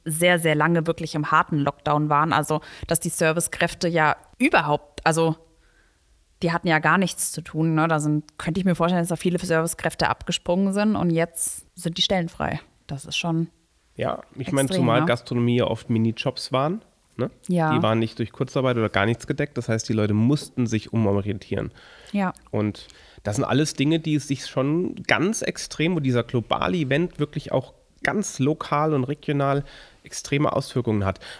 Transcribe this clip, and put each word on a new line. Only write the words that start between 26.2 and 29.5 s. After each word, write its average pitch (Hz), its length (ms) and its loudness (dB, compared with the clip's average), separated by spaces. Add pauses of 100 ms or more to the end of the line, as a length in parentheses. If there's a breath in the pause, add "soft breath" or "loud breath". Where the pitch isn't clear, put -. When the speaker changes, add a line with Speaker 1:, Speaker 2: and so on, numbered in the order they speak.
Speaker 2:
globale - 540 -2
Event 156 420 0
wirklich 147 320 -6
auch - 240 -2 (300)
ganz - 340 -2
lokal 151 560 2
und 135 80 2
regional 139 640 0 (400 loud breath)